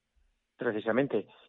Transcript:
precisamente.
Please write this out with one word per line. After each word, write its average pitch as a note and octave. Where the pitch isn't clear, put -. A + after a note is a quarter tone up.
precisamente. A2+